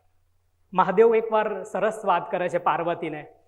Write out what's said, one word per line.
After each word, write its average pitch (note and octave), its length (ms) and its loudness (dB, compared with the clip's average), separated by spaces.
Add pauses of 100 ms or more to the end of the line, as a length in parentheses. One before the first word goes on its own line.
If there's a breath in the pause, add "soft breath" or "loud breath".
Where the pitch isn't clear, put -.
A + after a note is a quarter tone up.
(720)
મહાદેવ F#3+ 420 4
એકવાર G#3+ 480 0
સરસ G3+ 420 -2
વાત F3 260 0
કરે F3+ 180 -2
છે F3 80 0
પાર્વતીને, D#3+ 720 -4 (200)